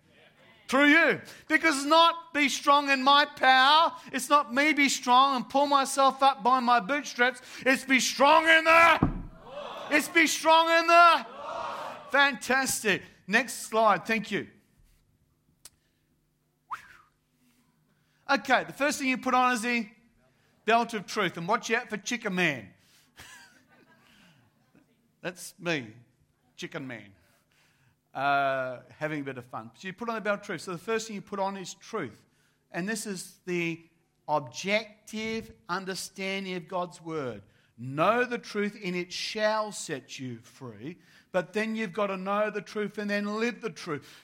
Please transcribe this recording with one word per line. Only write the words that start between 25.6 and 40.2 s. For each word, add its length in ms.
Chicken 280
Man. 300
Uh, 680
having 240
a 20
bit 140
of 80
fun. 300
So 120
you 60
put 160
on 60
the 40
belt 200
of 60
truth. 160
So 100
the 80
first 260
thing 100
you 60
put 180
on 160
is 200
truth. 500
And 180
this 160
is 400
the 340
objective 1300
understanding 840
of 120
God's 340
word. 420
Know 480
the 140
truth 440
and 120
it 180
shall 580
set 480
you 200